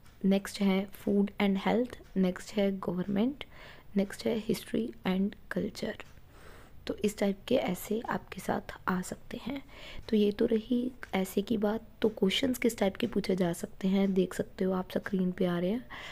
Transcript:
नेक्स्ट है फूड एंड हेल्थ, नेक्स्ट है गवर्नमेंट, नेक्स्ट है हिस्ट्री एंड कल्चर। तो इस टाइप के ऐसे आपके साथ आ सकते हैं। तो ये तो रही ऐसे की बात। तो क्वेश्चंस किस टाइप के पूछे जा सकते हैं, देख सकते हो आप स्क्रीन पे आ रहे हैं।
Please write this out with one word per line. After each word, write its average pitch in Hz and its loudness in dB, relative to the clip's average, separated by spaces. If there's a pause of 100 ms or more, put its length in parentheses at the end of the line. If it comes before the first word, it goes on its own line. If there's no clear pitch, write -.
(260)
नेक्स्ट 196 2
है 196 4
फूड 202 2 (100)
एंड 196 4
हेल्थ, 226 2 (180)
नेक्स्ट 185 0
है 196 2
गवर्नमेंट, 196 0 (520)
नेक्स्ट 202 0
है 226 2
हिस्ट्री 226 -2 (140)
एंड 190 2 (160)
कल्चर। 214 -4 (920)
तो - -2
इस 202 0
टाइप 202 2 (100)
के 240 4
ऐसे 208 0
आपके - -4
साथ - -4
आ 185 2
सकते - -10
हैं। 277 -6 (460)
तो 220 2
ये 208 6
तो 220 2
रही 240 2 (220)
ऐसे 190 0
की 220 0
बात। 208 0 (200)
तो 220 6
क्वेश्चंस 220 2
किस 226 2
टाइप 190 2
के 240 -2
पूछे 196 0
जा 175 2
सकते - -4
हैं, 196 4
देख 185 2
सकते - -2
हो 185 2
आप 185 -2 (100)
स्क्रीन 185 0
पे 180 0
आ 175 2
रहे 180 0
हैं। 240 -2 (260)